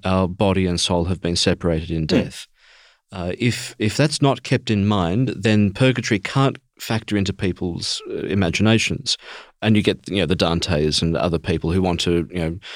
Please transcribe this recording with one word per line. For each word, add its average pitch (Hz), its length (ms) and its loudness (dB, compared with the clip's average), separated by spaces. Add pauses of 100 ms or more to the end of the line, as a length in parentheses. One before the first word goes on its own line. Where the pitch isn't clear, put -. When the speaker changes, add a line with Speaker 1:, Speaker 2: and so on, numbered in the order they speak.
Speaker 1:
our 95 220 2
body 92 400 0
and 87 120 0
soul 85 260 0
have 90 160 -2
been 87 140 -2
separated 85 540 0
in 82 140 -2
Speaker 2:
Hmm. - 20 -2
Speaker 1:
death. - 420 -2 (640)
Uh, 90 260 -6
if, - 400 -2
if 107 200 -2
that's 147 260 0
not 135 200 2
kept - 280 -2
in 101 160 2
mind, 104 420 2
then 104 420 2
purgatory 120 480 2
can't - 380 0 (220)
factor - 360 -4
into 98 180 0
people's, 90 760 -4
uh, 110 40 -8 (120)
imaginations. 98 920 2 (440)
And 107 140 4
you 104 80 4
get, - 260 0
you 92 80 -2
know, 90 80 2
the 82 100 2
Dantes 82 680 0
and 82 140 2
other 82 240 0
people 82 320 -2
who 92 120 2
want 90 180 0
to, 85 300 0
you 87 80 -6
know, 82 200 -4 (160)